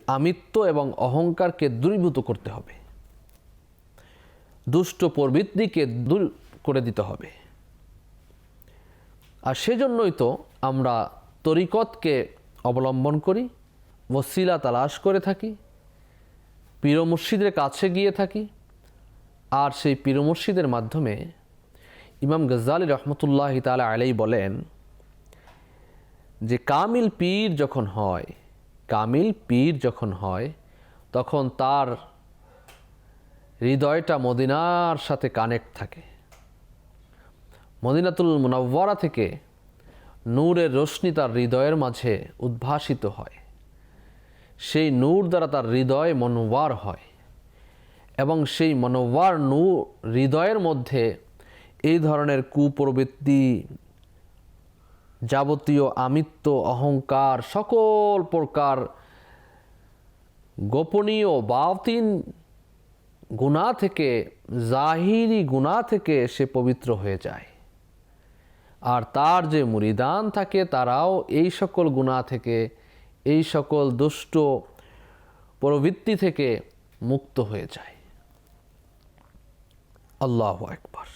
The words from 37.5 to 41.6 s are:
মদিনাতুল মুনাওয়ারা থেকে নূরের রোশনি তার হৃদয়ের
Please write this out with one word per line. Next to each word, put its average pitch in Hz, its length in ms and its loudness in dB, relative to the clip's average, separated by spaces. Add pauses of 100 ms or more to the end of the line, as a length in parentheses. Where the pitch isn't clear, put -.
মদিনাতুল 165 540 2
মুনাওয়ারা 127 560 2
থেকে 143 440 -4 (880)
নূরের 156 480 2
রোশনি 156 380 0
তার 139 200 0
হৃদয়ের 127 440 2